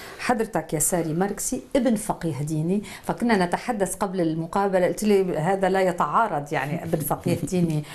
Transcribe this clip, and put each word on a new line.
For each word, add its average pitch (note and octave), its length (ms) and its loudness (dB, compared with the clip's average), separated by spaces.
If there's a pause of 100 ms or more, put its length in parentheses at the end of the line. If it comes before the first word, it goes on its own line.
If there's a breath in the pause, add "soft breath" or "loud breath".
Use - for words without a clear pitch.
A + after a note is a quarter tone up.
(200 loud breath)
حضرتك G#3+ 540 -2
يساري D#3+ 400 0
ماركسي، G3+ 480 -2 (140)
ابن B3 200 4
فقيه D#3+ 460 -4
ديني، D#3+ 420 0 (200 loud breath)
فكنا G#3+ 420 2
نتحدث F#3 500 -2
قبل F#3 260 -2
المقابلة، F3 680 2
قلت F3 160 -2
لي G3 340 4
هذا F#3 320 2
لا F#3+ 120 2
يتعارض، E3+ 720 2
يعني D3 300 -2
ابن E3 160 0
فقيه D3+ 400 0
ديني E3 440 0 (120)